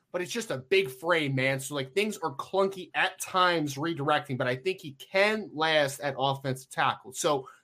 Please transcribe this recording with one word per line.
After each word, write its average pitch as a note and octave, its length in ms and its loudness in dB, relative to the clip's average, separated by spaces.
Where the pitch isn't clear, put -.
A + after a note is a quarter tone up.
but F3+ 80 -4
it's E3+ 120 -6
just A3+ 200 -6
a C3+ 60 -4
big F#3+ 300 2
frame, D#3+ 460 0
man. C3 240 2
So, C3+ 160 -8
like, C3+ 180 -4
things G#3 260 0
are D3+ 180 -4
clunky F#3+ 580 -2
at D#3+ 260 0
times E3+ 540 2
redirecting, C#3+ 640 0
but C3 80 0
I B2+ 80 0
think F#3 260 -4
he D3 120 -12
can G3+ 600 0
last D3+ 480 2
at C#3+ 160 -2
offensive C3+ 540 -2
tackle. A#2+ 420 -2
So D3 360 0